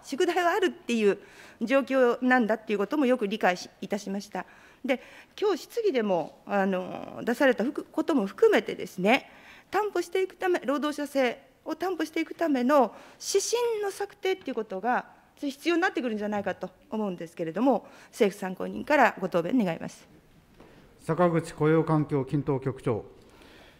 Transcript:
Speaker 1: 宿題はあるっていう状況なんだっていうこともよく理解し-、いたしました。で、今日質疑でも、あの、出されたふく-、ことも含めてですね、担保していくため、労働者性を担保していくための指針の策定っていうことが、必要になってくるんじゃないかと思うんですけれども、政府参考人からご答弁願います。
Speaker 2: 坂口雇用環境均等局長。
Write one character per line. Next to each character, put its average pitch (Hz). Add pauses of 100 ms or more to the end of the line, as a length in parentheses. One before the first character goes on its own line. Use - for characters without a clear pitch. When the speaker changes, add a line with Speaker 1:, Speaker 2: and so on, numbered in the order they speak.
Speaker 1:
宿 311
題 349
は 339
あ 403
る 381
っ -
て -
い 220
う 190 (440)
状 240
況 254
な 254
ん 233
だ 214
っ 220
て 220
い -
う 190
こ 196
と 302
も 294
よ 247
く 214
理 214
解 180
し-、 - (120)
い 196
た 208
し 196
ま 196
し -
た。 180 (380)
で、 247 (380)
今 392
日 -
質 -
疑 403
で 247
も、 185
あ 202
の、 -
出 226
さ 277
れ 247
た 202
ふ 269
く-、 -
こ 311
と 320
も 208
含 440
め 262
て -
で -
す -
ね、 196 (400)
担 415
保 349
し -
て 381
い 381
く -
た 381
め、 349
労 269
働 294
者 294
性 262 (240)
を 311
担 359
保 311
し 311
て 330
い 320
く -
た 330
め 262
の 254 (260)
指 -
針 466
の 392
策 -
定 381
っ -
て 370
い -
う 247
こ 220
と 190
が、 226 (180)
必 285
要 339
に 330
な 370
っ 392
て 311
く 254
る 220
ん 208
じ 208
ゃ 208
な 214
い 202
か 185
と 185 (220)
思 220
う -
ん 180
で 170
す 160
け 170
れ 160
ど 190
も、 254 (240)
政 202
府 190
参 185
考 185
人 208
か 294
ら 233
ご 185
答 170
弁 180
願 180
い -
ま 170
す。 - (920)
Speaker 2:
坂 170
口 165
雇 151
用 160
環 156
境 139
均 143
等 135
局 127
長。 107 (760)